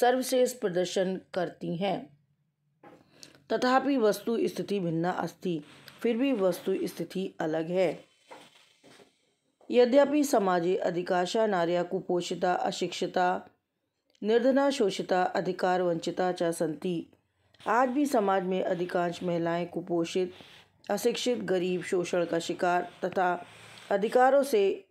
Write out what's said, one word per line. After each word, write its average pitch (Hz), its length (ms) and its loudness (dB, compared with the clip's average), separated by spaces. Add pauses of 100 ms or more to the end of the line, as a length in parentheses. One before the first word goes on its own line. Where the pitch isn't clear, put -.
सर्वश्रेष्ठ 247 600 2
प्रदर्शन 180 600 -2 (140)
करती 170 420 -4
हैं, 185 360 -4 (1400)
तथापि 262 440 2
वस्तु 214 420 2 (100)
स्थिति 185 320 -4
भिन्ना 170 300 -2
अस्ति, 170 520 -4 (400)
फिर 233 140 0
भी 269 160 0
वस्तु 190 500 0
स्थिति 185 580 -8
अलग 160 260 -2
है। 175 380 -2 (1700)
यद्यपि 277 540 4
समाजे 185 520 2
अधिकांशा 180 720 0
नार्यः 175 360 0
कुपोषिता, 180 720 -2
अशिक्षिता, 185 920 -2 (760)
निर्धना, 254 480 4
शोषिता, 190 520 0
अधिकार 180 600 0
वंचिता 175 500 -2
च 180 100 -6
सन्ति। 170 640 -2 (600)
आज 240 220 4
भी 269 180 0
समाज 196 360 2
में 185 200 -2
अधिकांश 175 600 -2
महिलाएं 170 440 -2
कुपोषित, 175 640 -4 (580)
अशिक्षित, 220 480 -2
गरीब, 185 440 -2
शोषण 175 420 0
का 170 140 -2
शिकार 175 540 -2 (120)
तथा 180 420 -2 (440)
अधिकारों 254 520 4
से 208 480 0